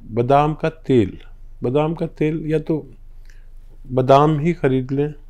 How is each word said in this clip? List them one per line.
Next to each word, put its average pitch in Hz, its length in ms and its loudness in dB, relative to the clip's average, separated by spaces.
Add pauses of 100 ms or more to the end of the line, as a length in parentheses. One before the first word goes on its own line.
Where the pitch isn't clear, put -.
बादाम 139 500 2
का 160 160 -4
तेल। 117 480 0 (460)
बादाम 147 300 0
का 165 140 -6
तेल, 156 380 -4
या 156 140 0
तो 151 280 -4 (1000)
बादाम 135 520 4
ही 165 140 0
ख़रीद 131 380 0
लें 143 220 -2 (160)